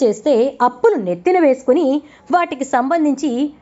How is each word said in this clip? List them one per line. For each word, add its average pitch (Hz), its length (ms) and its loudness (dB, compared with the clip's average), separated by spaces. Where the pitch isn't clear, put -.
చేస్తే 233 600 0
అప్పులు 415 320 2
నెత్తిన 196 440 -2
వేసుకుని 277 640 2
వాటికి 339 320 -2
సంబంధించి 277 960 -2